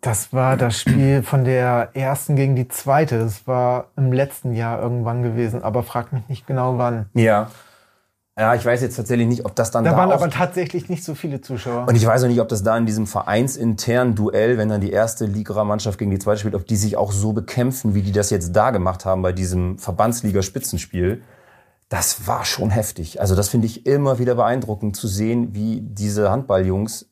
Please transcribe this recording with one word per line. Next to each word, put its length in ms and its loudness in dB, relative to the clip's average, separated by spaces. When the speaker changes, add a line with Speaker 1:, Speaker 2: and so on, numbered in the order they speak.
Speaker 1:
Das 320 -4
war 240 2
das 200 0
Spiel 440 4
von 240 2
der 480 2
ersten 420 0
gegen 200 4
die 120 -2
zweite. 500 0
Das 280 -2
war 400 0
im 160 2
letzten 400 -2
Jahr 300 -2
irgendwann 400 -2
gewesen, 420 -2
aber 180 0
frag 300 -6
mich 160 -6
nicht 180 -8
genau 300 0
wann. 380 -2
Speaker 2:
Ja. 360 4
Ja, 160 4
ich 120 0
weiß 160 2
jetzt 140 -4
tatsächlich 320 0
nicht, 180 -2
ob 100 -8
das 140 0
dann 140 0
Speaker 1:
Da 80 4
Speaker 2:
da 40 4
Speaker 1:
waren 140 4
Speaker 2:
auch 60 4
Speaker 1:
aber 120 2
tatsächlich 600 -2
nicht 140 -4
so 100 -6
viele 260 -6
Zuschauer. 480 -6
Speaker 2:
Und 80 6
ich 100 6
weiß 180 4
auch 40 4
nicht, 140 4
ob 60 0
das 140 -2
da 140 2
in 80 2
diesem 220 0
vereinsinternen 1080 0
Duell, 440 2
wenn 100 0
dann 140 0
die 100 -2
erste 320 0
Liga-Mannschaft 760 -2
gegen 120 0
die 80 0
zweite 220 0
spielt, 140 -2
ob 120 -4
die 100 0
sich 220 0
auch 140 0
so 200 0
bekämpfen, 600 -2
wie 80 2
die 100 -2
das 160 2
jetzt 260 -2
da 180 4
gemacht 340 -2
haben 160 0
bei 100 2
diesem 460 -2
Verbandsliga-Spitzenspiel. 1400 -2
Das 360 -4
war 180 -2
schon 260 -2
heftig. 500 -4
Also 160 2
das 140 0
finde 180 2
ich 180 -8
immer 320 2
wieder 160 0
beeindruckend 600 -2
zu 100 -6
sehen, 480 -2
wie 260 -4
diese 500 -2
Handballjungs 800 -2